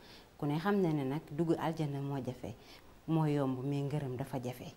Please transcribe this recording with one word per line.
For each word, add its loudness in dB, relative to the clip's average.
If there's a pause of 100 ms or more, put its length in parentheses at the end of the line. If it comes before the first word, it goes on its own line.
(380)
Ku -4
ne 2
xam 2
na 4
ne 2
nag -2
dugg 2
aljana -2
moo -2
jafe, -6 (540)
moo 4
yomb, 2
mais 0
ngërëm -2
dafa -4
jafe. -6